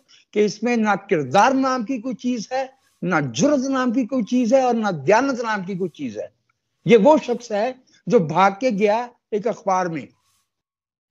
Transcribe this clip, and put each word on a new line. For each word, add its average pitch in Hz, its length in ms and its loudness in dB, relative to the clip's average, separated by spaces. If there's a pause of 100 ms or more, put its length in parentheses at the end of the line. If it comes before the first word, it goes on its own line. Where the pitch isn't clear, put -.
(340)
कि 208 100 2
इसमें 233 320 -2
ना 214 180 0 (140)
किरदार 190 460 2
नाम 262 300 -2
की 262 140 -6
कोई 240 160 -8
चीज 247 380 -6
है, 262 120 -4 (380)
ना 175 180 0
जुर्रत 240 500 0
नाम 254 220 -2
की 247 140 0
कोई 262 160 -4
चीज 240 320 0
है 262 100 4
और 247 100 2
ना 220 160 -2
दयानत 214 500 2
नाम 220 240 -4
की 190 120 -8
कोई 180 120 -6
चीज 120 300 -10
है। 117 120 -12 (560)
ये 202 100 8
वो 254 220 6
शख्स 240 340 -6
है 220 220 -2 (320)
जो 214 140 4
भाग 175 400 2
के 262 120 0
गया 214 360 0 (240)
एक 208 160 -4
अखबार 185 400 -2
में 147 180 -8 (1040)